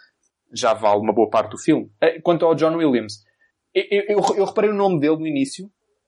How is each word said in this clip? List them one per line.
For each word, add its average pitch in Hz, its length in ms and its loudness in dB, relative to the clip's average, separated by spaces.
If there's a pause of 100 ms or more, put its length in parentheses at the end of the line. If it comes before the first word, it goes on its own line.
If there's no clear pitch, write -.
(540)
já 117 180 0
vale 104 280 2
uma 107 120 0
boa 110 160 2
parte 107 220 -2
do 101 80 -14
filme. 135 320 0 (100)
Eh, 165 220 2
quanto 170 240 0
ao 165 80 4
John 160 220 0
Williams, 123 480 -2 (500)
eu, 190 160 0
eu, 202 180 0
eu, 202 300 0
eu 190 80 2
reparei 208 240 0
o 214 40 -2
nome 196 260 0
dele 156 180 2
no 160 80 -8
início, 151 440 -6 (380)